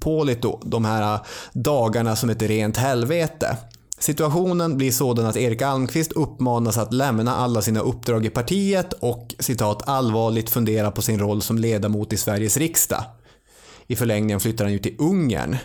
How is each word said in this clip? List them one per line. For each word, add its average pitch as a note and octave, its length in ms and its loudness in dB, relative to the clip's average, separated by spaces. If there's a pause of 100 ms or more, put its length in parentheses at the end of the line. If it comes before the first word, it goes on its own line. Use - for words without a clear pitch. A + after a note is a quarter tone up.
Polito C3+ 640 0
de A2+ 200 0
här G#2+ 340 2 (340)
dagarna A#2 640 2
som A#2+ 140 0
ett A2 120 -2
rent G#2+ 340 2
helvete. C3+ 800 0 (420)
Situationen E3 800 0
blir C3+ 160 2
sådan A#2+ 340 2
att A2 100 0
Erik A#2 260 0
Almqvist C3+ 500 -2
uppmanas A#2 640 0
att A2 140 -2
lämna B2 440 0
alla A#2+ 260 0
sina A2 180 0
uppdrag A2+ 460 -2
i G#2+ 40 -2
partiet F#3 600 0
och, - 460 -6
citat, A2 500 -2
"allvarligt A2+ 640 0
fundera A2 400 2
på G#2+ 120 -4
sin A2 160 0
roll G#2 240 0
som A2+ 160 0
ledamot G#2 540 0
i G#2+ 40 0
Sveriges G#2 400 0
riksdag". - 480 0 (840)
I A#2+ 100 -4
förlängningen G#2+ 440 2
flyttar A2 240 0
han G2+ 80 2
ju G2+ 60 0
till - 200 -4
Ungern, C3 680 2